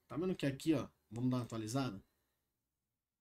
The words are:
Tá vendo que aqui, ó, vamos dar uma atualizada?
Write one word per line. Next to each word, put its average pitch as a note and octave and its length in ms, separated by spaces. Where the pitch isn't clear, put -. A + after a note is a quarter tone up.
Tá A#2+ 100
vendo F3+ 180
que - 120
aqui, C#3 280
ó, A2 120
vamos A#2+ 200
dar B2+ 80
uma A#2+ 60
atualizada? A2+ 580